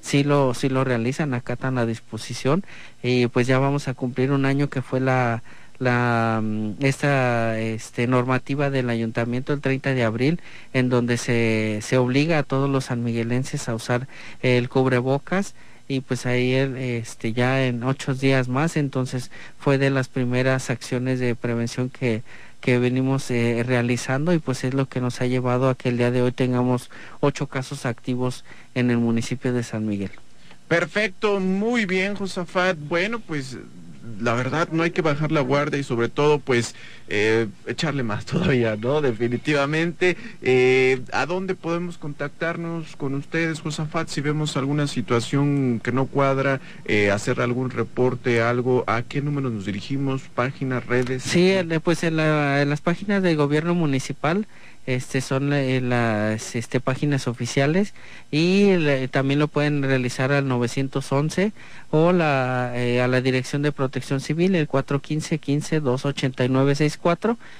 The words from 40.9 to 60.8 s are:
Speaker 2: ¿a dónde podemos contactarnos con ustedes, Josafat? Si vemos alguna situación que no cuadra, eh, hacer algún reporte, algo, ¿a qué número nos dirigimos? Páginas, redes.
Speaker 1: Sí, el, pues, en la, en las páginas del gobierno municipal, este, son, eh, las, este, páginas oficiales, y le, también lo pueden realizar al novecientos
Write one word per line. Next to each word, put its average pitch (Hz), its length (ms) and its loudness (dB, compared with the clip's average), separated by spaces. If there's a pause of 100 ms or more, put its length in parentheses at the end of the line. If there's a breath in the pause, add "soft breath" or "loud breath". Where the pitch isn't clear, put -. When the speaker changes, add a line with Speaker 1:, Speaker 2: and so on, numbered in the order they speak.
Speaker 2:
¿a 127 140 0
dónde 185 280 -2
podemos 170 440 -6
contactarnos 165 1000 -6
con 139 180 -4
ustedes, 160 460 -2
Josafat? 156 480 -4
Si - 120 -6
vemos 151 360 -2
alguna 143 320 0
situación 131 920 0
que 120 100 -2
no 131 140 2
cuadra, 135 540 2 (240 loud breath)
eh, 104 280 4
hacer 117 280 0
algún 123 300 -2
reporte, 123 720 2
algo, 123 460 2
¿a 117 140 0
qué 143 200 -4
número 143 280 -2
nos 101 160 -6
dirigimos? 135 560 -4 (120)
Páginas, 127 520 -2
redes. 127 360 0
Speaker 1:
Sí, 180 280 4
el, 170 300 2
pues, 165 220 0
en 160 140 0
la, 147 460 2
en 143 80 2
las 147 100 -2
páginas 190 420 0
del 170 140 4
gobierno 151 380 2
municipal, 151 720 0 (400 loud breath)
este, 131 340 -2
son, 139 320 0
eh, 131 280 2
las, 110 720 0
este, 123 240 -2
páginas 135 480 0
oficiales, 139 640 0 (380 loud breath)
y 185 460 6
le, 139 320 2
también 139 320 2
lo 151 80 2
pueden 147 340 0
realizar 131 480 0
al 143 160 2
novecientos 131 640 0